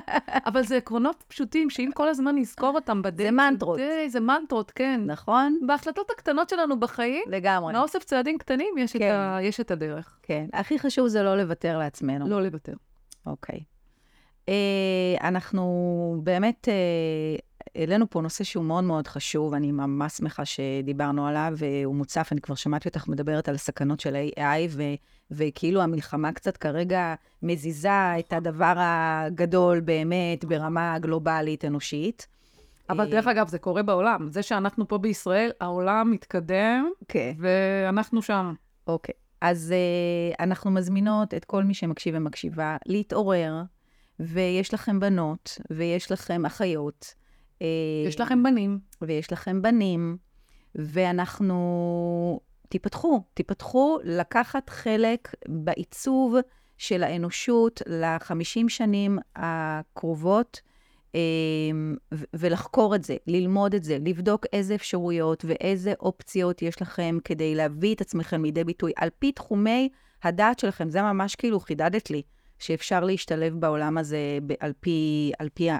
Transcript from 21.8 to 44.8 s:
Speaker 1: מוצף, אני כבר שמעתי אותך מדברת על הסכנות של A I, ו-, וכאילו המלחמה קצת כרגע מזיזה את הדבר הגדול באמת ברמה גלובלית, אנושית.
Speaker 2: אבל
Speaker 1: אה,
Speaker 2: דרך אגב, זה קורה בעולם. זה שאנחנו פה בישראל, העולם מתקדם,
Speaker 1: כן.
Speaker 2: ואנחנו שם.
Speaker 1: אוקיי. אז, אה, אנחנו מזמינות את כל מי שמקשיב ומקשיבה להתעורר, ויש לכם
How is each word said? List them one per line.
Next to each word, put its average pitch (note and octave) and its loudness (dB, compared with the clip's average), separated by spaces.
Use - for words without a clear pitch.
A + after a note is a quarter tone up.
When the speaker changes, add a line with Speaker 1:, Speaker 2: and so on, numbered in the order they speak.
Speaker 1:
מוצף, C#3+ -2
אני D3 0
כבר C#3+ -6
שמעתי D3+ -2
אותך E3 -6
מדברת D3+ -2
על C#3+ 0
הסכנות D3 -2
של C#3 -2
A C#3+ -4
I, D3+ 2
ו-, D3 -6
וכאילו D#3 0
המלחמה D#3 -2
קצת - -6
כרגע F3 -2
מזיזה E3+ 0
את E3 -6
הדבר E3 2
הגדול E3+ 4
באמת E3+ 0
ברמה E3 0
גלובלית, D#3+ 0
אנושית. D3 -4
Speaker 2:
אבל F#3+ 0
Speaker 1:
אה, - -4
Speaker 2:
דרך A3 2
אגב, G#3+ 2
זה E3 -6
קורה F#3+ -2
בעולם. G3 2
זה F#3+ -2
שאנחנו G3+ -2
פה G#3 0
בישראל, G3+ 0
העולם F#3 2
מתקדם, G3+ 0
Speaker 1:
כן. B2 -2
Speaker 2:
ואנחנו F#3+ 2
שם. F#3 0
Speaker 1:
אוקיי. - -2
אז, E3+ 2
אה, F3 2
אנחנו F#3 0
מזמינות G3 2
את G3 -6
כל G3 0
מי G3 4
שמקשיב E3 -2
ומקשיבה D#3 -4
להתעורר, F3+ 0
ויש F3+ 0
לכם G#3 0